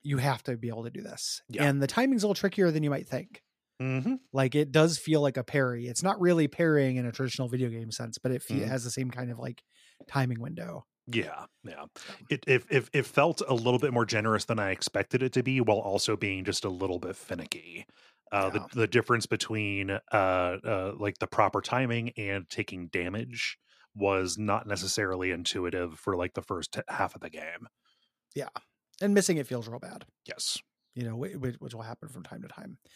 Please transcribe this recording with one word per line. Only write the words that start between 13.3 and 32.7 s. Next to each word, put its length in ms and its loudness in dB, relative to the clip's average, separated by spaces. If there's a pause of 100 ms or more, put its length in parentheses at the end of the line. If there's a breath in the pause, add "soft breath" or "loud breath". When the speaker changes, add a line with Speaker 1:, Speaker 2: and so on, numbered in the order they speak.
Speaker 2:
a 60 4
little 260 4
bit 120 2
more 140 4
generous 380 2
than 160 0
I 100 0
expected 520 0
it 100 0
to 100 2
be, 180 2
while 180 6
also 380 0
being 280 -2
just 200 -2
a 60 -2
little 300 -2
bit 160 -6
finicky. 680 -10 (440 soft breath)
Uh, 240 2
Speaker 1:
Yeah. 180 -4
Speaker 2:
the, 100 -2
the 40 6
difference 400 2
between, 640 -2
uh, 80 -2 (140)
uh, 880 2
like, 200 -2
the 80 -2
proper 340 2
timing 500 -2
and 400 -6
taking 380 -6
damage 680 -4 (360 soft breath)
was 440 2
not 280 0
necessarily 640 -2
intuitive 680 -4
for, 180 -2
like, 180 -2
the 80 -6
first 300 -8
t-, 160 -6
half 260 -2
of 60 -16
the 100 -12
game. 380 -14 (640)
Speaker 1:
Yeah. 140 -6 (520)
And 140 4
missing 220 2
it 100 -2
feels 220 -6
real 120 -10
bad. 240 -16 (220)
Speaker 2:
Yes. 320 -6 (360)
Speaker 1:
You 100 -6
know, 120 -6
whi-, 180 -6
whi-, 240 -6
which 160 -12
will 80 -12
happen 260 -14
from 140 -16
time 200 -14
to 60 -14
time. 300 -18 (180 loud breath)